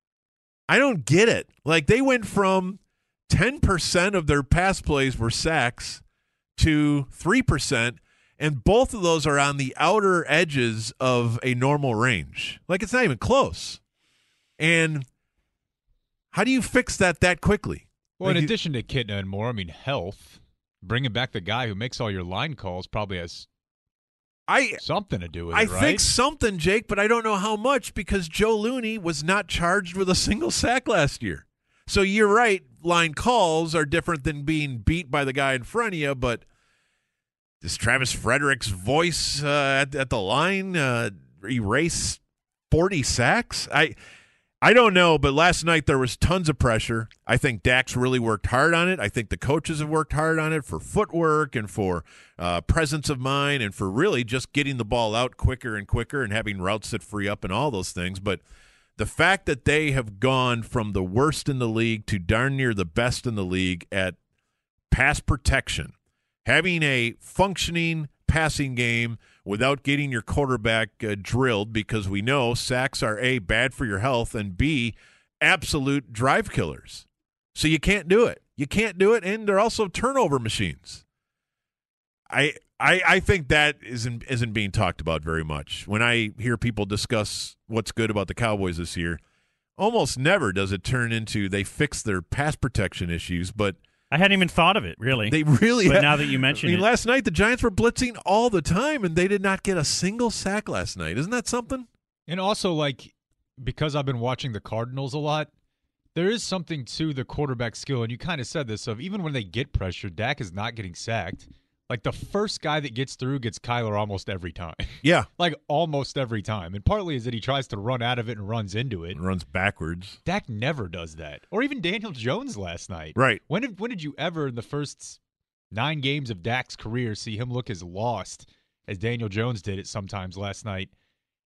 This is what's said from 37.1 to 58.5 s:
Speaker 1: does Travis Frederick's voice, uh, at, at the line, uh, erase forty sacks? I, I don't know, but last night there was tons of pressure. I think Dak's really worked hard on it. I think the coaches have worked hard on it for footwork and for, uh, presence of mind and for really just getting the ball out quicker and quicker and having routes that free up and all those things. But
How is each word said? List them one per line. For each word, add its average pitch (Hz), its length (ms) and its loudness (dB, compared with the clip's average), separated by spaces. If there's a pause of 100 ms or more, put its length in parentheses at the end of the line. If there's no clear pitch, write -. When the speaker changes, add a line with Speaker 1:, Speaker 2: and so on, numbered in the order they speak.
Speaker 1:
does 82 160 -6
Travis 123 340 2
Frederick's 135 560 0
voice, 143 760 0
uh, 143 420 2
at, 135 80 -12
at 135 160 -4
the 123 100 0
line, 175 580 0
uh, 120 320 0 (340)
erase 120 760 0 (520)
forty 165 320 4
sacks? 156 680 0
I, 151 220 2 (680)
I 165 120 8
don't 233 200 8
know, 175 240 8
but 139 160 4
last 165 300 4
night 160 220 4
there 139 120 4
was 131 200 0
tons 175 320 2
of 139 100 0
pressure. 113 480 0 (180)
I 120 120 2
think 123 260 -2
Dak's 127 320 4
really 127 240 2
worked 113 280 0
hard 147 260 4
on 170 160 2
it. 185 100 -2
I 101 80 0
think 107 220 -4
the 90 80 -4
coaches 151 420 -2
have 151 80 -2
worked 156 240 0
hard 160 260 0
on 156 140 0
it 160 140 -2
for 78 160 -8
footwork 160 760 0
and 107 160 -4
for, 90 320 0 (340)
uh, 87 220 -2
presence 156 500 0
of 135 100 -2
mind 139 440 0
and 101 100 -4
for 98 160 -2
really 127 360 2
just 120 260 -6
getting 139 240 0
the 117 80 -2
ball 110 320 0
out 123 220 -2
quicker 120 400 0
and 101 100 -10
quicker 123 360 -2
and 104 100 -4
having 107 280 -2
routes 101 300 -2
that 107 120 -6
free 101 240 -4
up 104 180 -4
and 92 80 -4
all 135 180 0
those 92 200 -4
things. 92 280 -6
But 98 220 -4 (560)